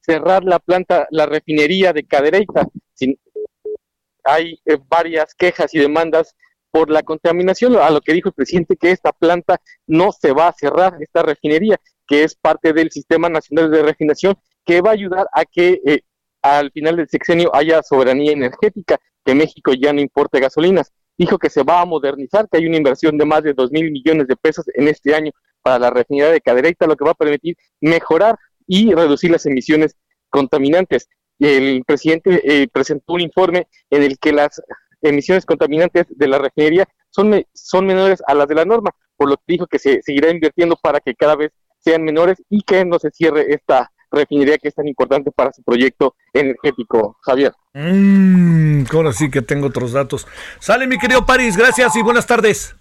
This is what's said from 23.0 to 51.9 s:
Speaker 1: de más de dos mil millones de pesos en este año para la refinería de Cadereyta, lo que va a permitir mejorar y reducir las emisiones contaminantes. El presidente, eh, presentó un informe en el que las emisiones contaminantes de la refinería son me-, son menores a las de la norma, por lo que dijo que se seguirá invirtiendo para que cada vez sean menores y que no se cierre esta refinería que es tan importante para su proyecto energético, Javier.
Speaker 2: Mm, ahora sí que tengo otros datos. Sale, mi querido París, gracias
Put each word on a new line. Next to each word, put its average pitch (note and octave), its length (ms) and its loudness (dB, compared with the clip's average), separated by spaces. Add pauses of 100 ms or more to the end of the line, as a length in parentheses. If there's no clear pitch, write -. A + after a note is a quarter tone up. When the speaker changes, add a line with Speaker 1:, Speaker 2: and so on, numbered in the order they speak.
Speaker 1:
de D3+ 80 2
más D#3 180 0
de D3+ 120 -2
dos B2+ 180 -2
mil D#3+ 180 -2
millones D3 380 0
de B2+ 80 0
pesos D#3+ 380 -4
en C#3+ 120 0
este D3 280 0
año D#3 180 -4 (300)
para B2+ 160 0
la B2 100 2
refinería C#3 420 0
de E3 120 2
Cadereyta, C#3+ 440 0
lo D#3 80 2
que C#3+ 120 -4
va E3 60 2
a - 20 0
permitir D3+ 420 -4 (240)
mejorar E3 560 2 (300)
y G3+ 260 2
reducir D#3+ 380 2
las D#3+ 160 0
emisiones D3+ 500 0 (320)
contaminantes. C#3+ 800 -2 (300)
El C3+ 480 0
presidente, D#3+ 580 0
eh, C#3 260 2
presentó C#3+ 440 -4
un F3 80 -2
informe F3 440 -2 (220)
en C#3+ 140 2
el C3+ 160 0
que D3+ 160 0
las D3 260 -2 (400)
emisiones D3+ 460 0
contaminantes E3 640 0
de C#3+ 180 -2
la C3+ 100 0
refinería D#3 480 0 (220)
son G3+ 220 0
me-, G3 240 0
son F#3+ 320 -2
menores F#3+ 400 0
a C#3 80 0
las D3 120 2
de D3 80 -4
la D#3+ 120 2
norma, G#3 240 -2 (260)
por C#3 140 0
lo C#3 80 0
que - 80 -20
dijo F3 200 -4
que C#3+ 120 -4
se C3 240 0
seguirá D3 280 0
invirtiendo E3+ 460 0
para D3 240 -2
que B2+ 140 -8
cada D3+ 200 2
vez D3+ 160 -6 (280)
sean E3 240 0
menores E3 480 0
y G#3 120 0
que F#3+ 220 0
no F3 140 -2
se D3+ 120 -4
cierre D3 440 0
esta C3 360 -2 (200)
refinería C#3+ 480 0
que D3+ 100 -6
es C#3+ 60 -10
tan D3+ 120 -6
importante C#3 440 -2
para C3+ 220 -2
su - 100 -20
proyecto C3 520 0 (180)
energético, B2 880 -2
Javier. C3+ 300 0 (220)
Speaker 2:
Mm, F3 1160 2
ahora D#3 200 0
sí D3+ 180 -4
que C3+ 120 -2
tengo C#3+ 240 -4
otros B2 260 -6
datos. C3+ 340 -6 (320)
Sale, B3+ 280 -2
mi B3+ 100 -2
querido B3 300 0
París, B3+ 300 2
gracias A#3+ 400 2